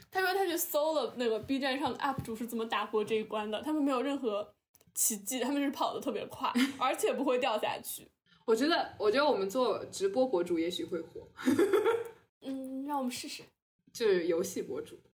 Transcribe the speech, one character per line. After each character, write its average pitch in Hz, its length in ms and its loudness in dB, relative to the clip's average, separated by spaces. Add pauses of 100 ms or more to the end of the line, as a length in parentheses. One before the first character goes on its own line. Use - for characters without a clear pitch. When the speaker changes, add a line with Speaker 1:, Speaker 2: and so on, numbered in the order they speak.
(120)
Speaker 1:
她 381 100 0
说 370 120 2
她 392 120 2
去 330 120 0
搜 311 360 0
了 262 220 0
那 240 140 0
个 220 100 0
B 269 180 -2
站 262 220 0
上 277 140 -2
的 - 60 -6
up 269 220 -2
主 226 140 -8
是 233 100 -6
怎 233 120 -6
么 226 80 -2
打 214 200 -2
过 214 160 0
这 220 140 0
一 214 80 0
关 214 260 -4
的， 214 120 -2
他 302 100 -4
们 311 100 2
没 277 100 4
有 247 100 2
任 277 180 -2
何 208 340 -2 (400)
奇 - 240 2
迹， 240 220 -4
他 254 140 0
们 285 100 2
是 277 80 0
跑 - 220 -2
得 - 80 -6
特 262 100 -2
别 202 140 -4
快， - 260 -4 (120)
<laughs> 269 140 0
而 269 160 2
且 349 200 0
不 233 100 -2
会 254 160 2
掉 240 180 2
下 180 220 -2
去。 - 320 -12 (320)
Speaker 2:
我 226 120 4
觉 262 120 4
得， 320 300 2
我 214 120 4
觉 269 140 4
得 302 60 6
我 214 80 4
们 196 120 0
做 233 360 0
直 196 240 -2
播 254 180 4
博 175 160 2
主 170 160 0
也 165 100 0
许 160 140 -4
会 170 160 -4
火。 - 260 -12 (600)
<laughs> - 560 -2
Speaker 1:
嗯， 262 440 -8
让 294 120 -4
我 269 60 -2
们 247 80 -2
试 - 160 -8
试。 - 160 -12 (500)
Speaker 2:
就 233 140 -2
是 175 180 4
游 170 180 2
戏 196 200 -4
博 135 180 -6
主。 - 180 -16 (180)